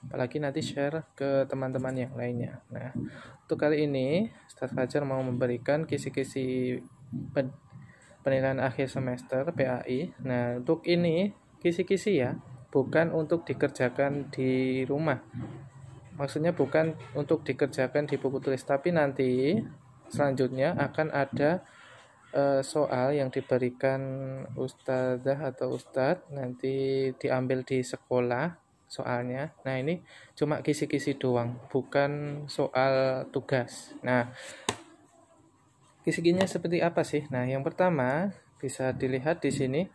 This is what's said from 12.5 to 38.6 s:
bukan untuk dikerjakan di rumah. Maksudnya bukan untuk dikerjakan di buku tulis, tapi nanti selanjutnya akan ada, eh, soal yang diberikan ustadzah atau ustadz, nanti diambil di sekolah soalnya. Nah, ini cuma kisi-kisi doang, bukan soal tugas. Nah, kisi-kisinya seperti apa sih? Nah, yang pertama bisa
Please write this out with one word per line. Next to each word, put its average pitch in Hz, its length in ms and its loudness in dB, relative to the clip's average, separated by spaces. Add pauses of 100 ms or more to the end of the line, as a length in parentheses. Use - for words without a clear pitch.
bukan 160 400 4
untuk 160 320 0
dikerjakan 139 880 0
di 131 560 2
rumah. 143 320 0 (960)
Maksudnya 156 400 0
bukan 160 400 2 (160)
untuk 147 320 2
dikerjakan 135 640 0
di 143 80 0
buku 131 240 0
tulis, 135 240 0
tapi 139 240 2
nanti 139 720 4 (480)
selanjutnya 139 720 2
akan 143 320 -2
ada, 143 480 2 (720)
eh, 139 320 4
soal 139 480 2
yang 139 160 2
diberikan 131 720 0 (560)
ustadzah 131 960 -2
atau 127 240 -2
ustadz, 135 560 0
nanti 135 880 -2
diambil 131 400 2
di 127 240 0
sekolah 123 720 0 (340)
soalnya. 123 720 -4
Nah, 131 160 -2
ini 160 240 -2 (320)
cuma 147 240 0
kisi-kisi 143 560 0
doang, 123 400 2 (160)
bukan 143 800 0
soal 131 800 2
tugas. - 720 -2
Nah, 123 320 2 (1700)
kisi-kisinya 175 400 4
seperti 170 400 0
apa 170 240 2
sih? 147 240 -2
Nah, 127 160 0
yang 135 160 0
pertama 165 720 2 (240)
bisa 131 320 -2